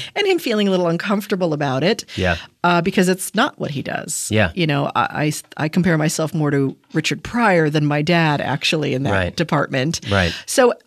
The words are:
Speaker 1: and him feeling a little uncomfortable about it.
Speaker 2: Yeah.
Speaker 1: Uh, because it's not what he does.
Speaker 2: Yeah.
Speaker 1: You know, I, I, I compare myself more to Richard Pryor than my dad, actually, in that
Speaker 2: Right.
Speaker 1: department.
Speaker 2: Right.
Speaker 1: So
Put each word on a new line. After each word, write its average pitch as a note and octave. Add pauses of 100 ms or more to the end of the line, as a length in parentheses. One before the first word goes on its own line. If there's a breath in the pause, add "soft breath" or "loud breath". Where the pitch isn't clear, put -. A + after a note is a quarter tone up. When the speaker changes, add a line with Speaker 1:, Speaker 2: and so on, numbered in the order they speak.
(160 loud breath)
Speaker 1:
and G#4
him F#4+
feeling G#3+
a G3
little F3+
uncomfortable F#3
about C#3
it. G3+ (100)
Speaker 2:
Yeah. F2+ (260 loud breath)
Speaker 1:
Uh, F3
because F#3
it's F3+
not B3
what -
he C3+
does. -
Speaker 2:
Yeah. G#2
Speaker 1:
You E3+
know, C#3+
I, D3 (260)
I, -
I D#3
compare E3+
myself D#3
more D3+
to C#3 (180)
Richard -
Pryor F#3
than D3+
my D3
dad, D#3+
actually, C#3+
in C3
that C#3
Speaker 2:
Right. F#2
Speaker 1:
department. C#3+ (100)
Speaker 2:
Right. F#2+ (140 loud breath)
Speaker 1:
So B3 (140)